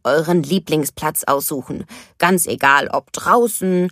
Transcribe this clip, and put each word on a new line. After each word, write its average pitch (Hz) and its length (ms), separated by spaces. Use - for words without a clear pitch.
euren 160 400
Lieblingsplatz 156 800
aussuchen. 139 640
Ganz 175 280
egal, 139 420
ob - 240
draußen, 185 800